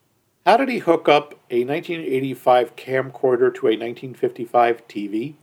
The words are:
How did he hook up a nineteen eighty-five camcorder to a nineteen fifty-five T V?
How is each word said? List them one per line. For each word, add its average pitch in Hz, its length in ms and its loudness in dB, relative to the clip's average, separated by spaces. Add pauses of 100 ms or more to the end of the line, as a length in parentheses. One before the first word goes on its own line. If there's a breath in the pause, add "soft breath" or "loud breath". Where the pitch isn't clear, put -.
(460)
How 202 120 6
did 269 100 -2
he 240 120 -4
hook 165 280 0
up 147 280 2 (140)
a 123 140 0
nineteen 165 380 -6
eighty-five 131 760 0
camcorder 131 800 0
to - 120 -2
a 113 100 2
nineteen 120 360 -10
fifty-five 120 760 -2
T 101 180 -8
V? 117 360 -6